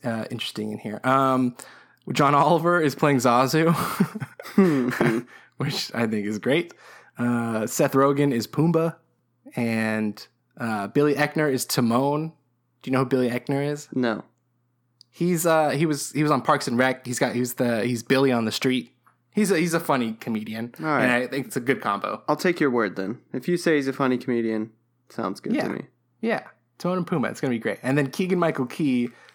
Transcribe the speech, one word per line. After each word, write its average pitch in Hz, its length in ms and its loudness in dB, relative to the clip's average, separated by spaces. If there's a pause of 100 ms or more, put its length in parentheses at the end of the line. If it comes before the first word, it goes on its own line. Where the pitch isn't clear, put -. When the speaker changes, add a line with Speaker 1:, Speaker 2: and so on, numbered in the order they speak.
Speaker 1:
uh, 113 280 -4
interesting 107 400 -8
in - 80 -8
here? 104 240 -10
Um, 131 520 2 (560)
John 147 220 4
Oliver 165 480 4
is 147 140 2
playing 143 220 4
Zazu, 131 540 4
<laughs> - 840 -4
Speaker 2:
Hmm. 123 640 2 (380)
Speaker 1:
which - 360 -6
I 117 140 0
think 107 180 -4
is 107 140 -4
great. 165 340 0 (460)
Uh, 117 480 0
Seth 139 260 0
Rogen 139 400 4
is 110 140 -2
Pumbaa, 165 480 0 (600)
and, 110 680 -2 (320)
uh, 107 300 -6
Billy 147 280 2
Eichner 147 360 0
is 131 140 -2
Timon. 139 680 0 (480)
Do - 80 -10
you - 20 -4
know 131 80 2
who 135 60 2
Billy 127 240 2
Eichner 139 380 -4
is? 147 260 -8
Speaker 2:
No. 120 300 -2 (920)
Speaker 1:
He's, 175 300 0
uh, 160 240 4
he 143 160 0
was, 151 280 -2
he 147 100 0
was 151 80 2
on 131 100 2
Parks 143 260 2
and 120 80 -2
Rec. 127 300 0
He's 123 140 -6
got, 123 160 0
he 120 40 0
was 123 140 -2
the, 117 320 0
he's 120 160 -2
Billy 131 300 2
on 117 140 2
the 107 60 -2
Street. - 440 -2 (340)
He's 202 220 2
a, 170 80 2
he's 170 160 0
a 165 40 0
funny 123 340 0
comedian, 113 680 -6
Speaker 2:
All 156 80 -8
right. 139 160 2
Speaker 1:
and 123 80 4
I 123 160 0
think 131 180 -6
it's 110 100 -10
a 131 40 -2
good 123 220 0
combo. 101 460 -4
Speaker 2:
I'll 151 80 2
take 175 240 0
your 143 120 2
word 107 240 0
then. 95 240 -6 (120)
If 127 160 -8
you 175 100 0
say 170 180 2
he's 139 120 0
a 131 60 -2
funny 127 240 0
comedian, 113 540 -4 (380)
sounds 98 300 -6
good - 140 -6
Speaker 1:
Yeah. - 120 -2
Speaker 2:
to - 40 -6
me. - 120 -8 (380)
Speaker 1:
Yeah, 220 280 -4 (320)
Timon 185 200 -2
and 170 80 -4
Pumbaa. 123 220 -2
It's 113 120 -10
gonna 135 100 0
be 117 80 -2
great. 110 240 -4
And 131 120 0
then 143 140 2
Keegan-Michael 175 560 0
Key 123 440 0 (260)